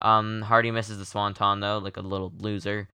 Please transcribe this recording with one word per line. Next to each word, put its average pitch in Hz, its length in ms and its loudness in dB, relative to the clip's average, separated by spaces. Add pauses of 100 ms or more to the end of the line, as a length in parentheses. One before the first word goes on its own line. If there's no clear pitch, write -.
Um, 110 400 4
Hardy 113 280 4
misses 110 300 -4
the 98 60 -10
Swanton, 101 560 0
though, 104 160 0
like 98 200 -8
a 95 40 -10
little 95 360 -6
loser, 101 600 -4